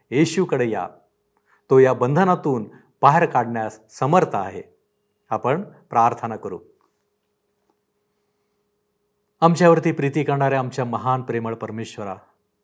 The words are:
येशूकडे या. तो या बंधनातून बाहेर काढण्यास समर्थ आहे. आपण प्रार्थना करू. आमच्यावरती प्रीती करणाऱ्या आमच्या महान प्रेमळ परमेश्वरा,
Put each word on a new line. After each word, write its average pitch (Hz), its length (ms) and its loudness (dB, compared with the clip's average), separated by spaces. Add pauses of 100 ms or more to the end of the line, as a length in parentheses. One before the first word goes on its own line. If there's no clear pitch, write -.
(120)
येशूकडे 139 580 0
या. 95 180 -4 (840)
तो 135 100 6
या 131 140 6
बंधनातून 143 760 0 (320)
बाहेर 156 240 6
काढण्यास 117 540 -4 (100)
समर्थ 151 460 0
आहे. 95 400 -10 (540)
आपण 123 320 -2
प्रार्थना 117 720 -2
करू. 92 240 -12 (2750)
आमच्यावरती 165 500 4
प्रीती 143 320 -2
करणाऱ्या 139 360 -2
आमच्या 127 260 -6
महान 120 360 -4
प्रेमळ 117 320 -6
परमेश्वरा, 107 640 -12 (480)